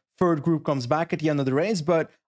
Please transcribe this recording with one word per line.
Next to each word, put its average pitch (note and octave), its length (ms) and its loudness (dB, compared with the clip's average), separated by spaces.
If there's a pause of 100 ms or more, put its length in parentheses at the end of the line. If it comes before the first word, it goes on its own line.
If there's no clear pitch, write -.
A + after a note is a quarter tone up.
(180)
third E3+ 260 2
group D#3+ 220 0
comes C3+ 220 -2
back D#3 260 0
at D#3+ 60 -4
the D#3 100 0
end D3 100 0
of C3+ 60 0
the C3 80 0
race. F3 280 0
But D#3+ 280 0 (180)